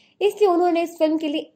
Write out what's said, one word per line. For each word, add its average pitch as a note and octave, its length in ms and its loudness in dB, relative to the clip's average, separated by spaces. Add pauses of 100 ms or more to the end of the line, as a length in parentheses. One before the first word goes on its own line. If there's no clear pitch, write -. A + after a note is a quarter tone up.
(200)
इसलिए G4+ 300 2
उन्होंने E4+ 320 2
इस E4+ 160 -8
फिल्म D#4 200 0
के D#4 100 -4
लिए D4+ 280 -6